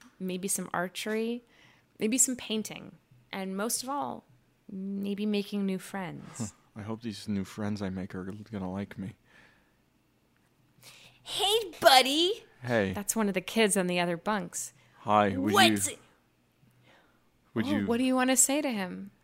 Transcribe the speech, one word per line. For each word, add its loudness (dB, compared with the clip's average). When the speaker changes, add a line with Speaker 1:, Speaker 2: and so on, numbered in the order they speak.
Speaker 1:
maybe -6
some -2
archery, -2
maybe 0
some 2
painting, -8
and -6
most -2
of -10
all, -6
maybe -6
making -2
new -2
friends. -10
Speaker 2:
Huh. -4
I -10
hope -8
these -8
new 0
friends -4
I -4
make -6
are -6
gonna -6
like -8
me. -8
Speaker 1:
Hey, 0
buddy. 6
Speaker 2:
Hey. 2
Speaker 1:
That's -4
one 2
of 0
the 0
kids 2
on 2
the 0
other 0
bunks. -4
Speaker 2:
Hi, 4
would 0
Speaker 1:
What's 6
Speaker 2:
you, -6
Speaker 1:
it? -20
Speaker 2:
would 0
Speaker 1:
Oh, -4
Speaker 2:
you, 2
Speaker 1:
what 0
do 2
you 2
wanna 4
say 4
to 0
him? -6